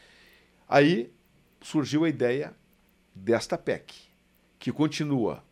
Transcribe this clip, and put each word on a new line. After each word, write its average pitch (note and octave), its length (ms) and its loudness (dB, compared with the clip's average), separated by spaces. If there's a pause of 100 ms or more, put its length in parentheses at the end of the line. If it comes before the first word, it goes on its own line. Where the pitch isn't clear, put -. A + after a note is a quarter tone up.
(680)
Aí E3 400 4 (540)
surgiu C#3+ 400 0
a E3 60 2
ideia B2+ 440 -2 (640)
desta A2 420 -2
pec, - 380 -6 (640)
que B2 140 -6
continua: C#3+ 800 -2